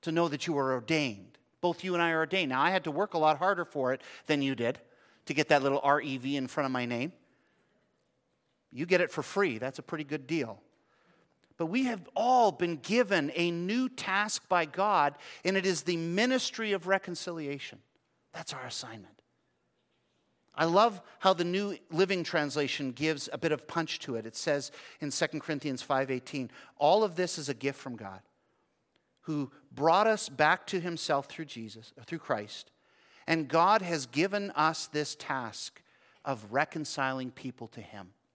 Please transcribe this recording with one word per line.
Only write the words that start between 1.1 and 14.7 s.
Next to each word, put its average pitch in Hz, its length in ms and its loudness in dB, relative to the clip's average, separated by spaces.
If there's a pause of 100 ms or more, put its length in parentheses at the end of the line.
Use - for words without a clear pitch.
Both 170 220 -2
you 185 120 -2
and 170 80 2
I 170 80 2
are 160 80 2
ordained. 160 300 0
Now, 127 120 0
I 165 80 4
had 185 140 0
to 160 80 -4
work 180 240 -2
a - 20 2
lot 156 220 4
harder 175 260 0
for 131 280 -2
it 127 80 -6 (260)
than 147 160 2
you 135 100 0
did 117 260 -2 (460)
to 147 80 -6
get 147 160 2
that 143 140 6
little 139 180 2
R 143 200 4
E 135 160 -4
V 135 200 -4
in 131 100 -4
front 143 180 -2
of 131 60 -2
my 123 140 -2
name. 120 280 -4 (1600)
You 135 160 -6
get 180 140 6
it 175 100 0
for 156 100 -4
free. 147 380 0
That's 127 200 -6
a 139 40 -12
pretty 151 200 -6
good 143 220 -6
deal. 127 360 -4 (920)
But 165 120 -4
we 240 160 0
have 226 320 -4
all 233 360 6
been 170 260 -2
given 190 580 2
a 175 160 2
new 196 360 0
task - 600 -2
by 175 160 4
God, 160 500 2 (300)